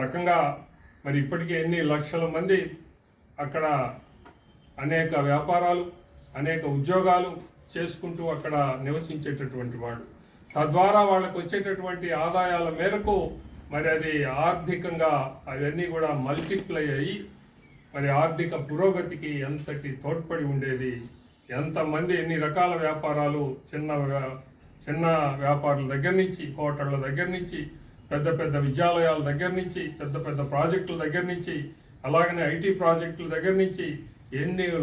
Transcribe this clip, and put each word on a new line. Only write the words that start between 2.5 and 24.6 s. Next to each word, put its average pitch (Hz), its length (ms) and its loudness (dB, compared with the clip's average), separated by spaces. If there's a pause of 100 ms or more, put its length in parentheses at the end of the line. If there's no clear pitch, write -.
అక్కడ 147 280 -2 (1160)
అనేక 160 280 0 (180)
వ్యాపారాలు, 175 560 2 (540)
అనేక 160 240 -2 (140)
ఉద్యోగాలు 180 540 4 (420)
చేసుకుంటూ 170 500 -6 (120)
అక్కడ 151 200 -4 (300)
నివసించేటటువంటి 135 1000 -6
వాళ్ళు, 117 220 -8 (500)
తద్వారా 180 460 6 (100)
వాళ్ళకు 185 300 2
వచ్చేటటువంటి 185 680 -4 (180)
ఆదాయాల 175 440 2 (100)
మేరకు 202 360 2 (580)
మరి 151 220 0
అది 151 180 -2 (320)
ఆర్థికంగా 165 680 0 (400)
అవన్నీ 147 320 -2 (100)
కూడా 160 140 0 (160)
మల్టిప్లై 165 600 -2 (120)
అయ్యి, 185 200 -2 (760)
మరి 143 140 -2 (140)
ఆర్థిక 165 320 0 (140)
పురోగతికి 170 640 0 (160)
ఎంతటి 143 420 -6 (140)
తోడ్పడి 160 480 -2
ఉండేది. 131 420 -2 (640)
ఎంతమంది, 156 640 0
ఎన్ని 165 140 -2 (100)
రకాల 180 280 2 (100)
వ్యాపారాలు, 147 600 0 (260)
చిన్న 151 220 -4 (100)
వ్యా-, 135 340 -2 (500)